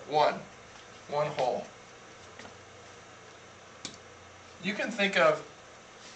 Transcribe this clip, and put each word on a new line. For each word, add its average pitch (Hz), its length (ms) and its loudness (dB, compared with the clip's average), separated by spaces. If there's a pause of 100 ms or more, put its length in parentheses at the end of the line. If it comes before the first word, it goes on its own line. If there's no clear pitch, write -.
one, 147 260 6 (760)
one 147 200 2
whole. 131 380 0 (3000)
You 202 120 0
can 262 160 -2
think 196 280 2
of - 240 8 (720)